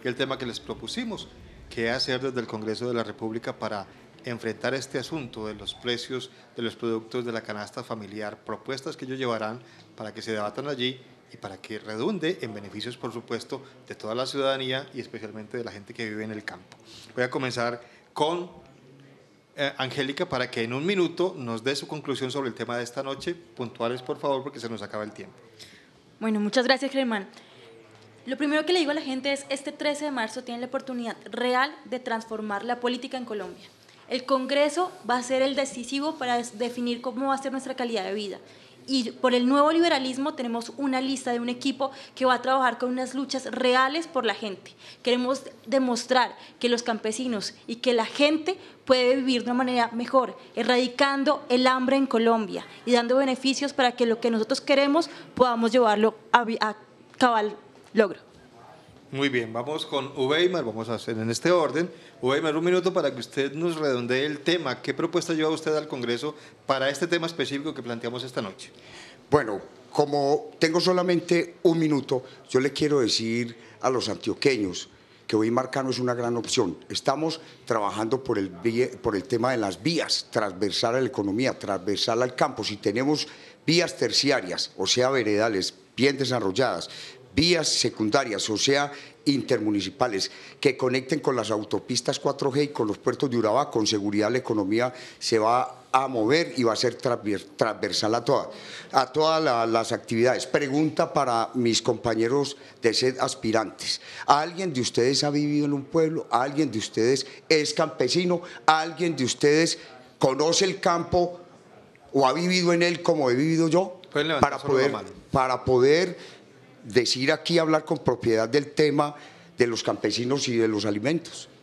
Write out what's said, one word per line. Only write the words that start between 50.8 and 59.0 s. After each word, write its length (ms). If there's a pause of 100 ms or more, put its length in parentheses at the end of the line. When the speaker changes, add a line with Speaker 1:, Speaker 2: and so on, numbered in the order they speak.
Speaker 2:
el 180
hambre 300
en 100
Colombia 580 (200)
y 80
dando 240
beneficios 560
para 180
que 140
lo 160
que 100
nosotros 300
queremos 480 (260)
podamos 380
llevarlo 420 (160)
a 140
vi-, 160
a 160 (400)
cabal 400 (360)
logro. 280 (880)